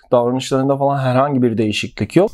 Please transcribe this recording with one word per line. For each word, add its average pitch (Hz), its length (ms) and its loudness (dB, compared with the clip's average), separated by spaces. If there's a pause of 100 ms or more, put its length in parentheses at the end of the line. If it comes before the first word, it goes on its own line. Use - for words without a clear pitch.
(120)
davranışlarında 131 680 0
falan 139 200 0
herhangi 131 440 0
bir 117 160 0
değişiklik - 580 -4
yok. 190 180 4